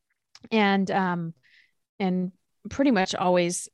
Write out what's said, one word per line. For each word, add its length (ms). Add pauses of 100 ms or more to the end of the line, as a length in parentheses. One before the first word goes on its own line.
(520)
and, 400
um, 420 (640)
and 340 (360)
pretty 220
much 240
always 580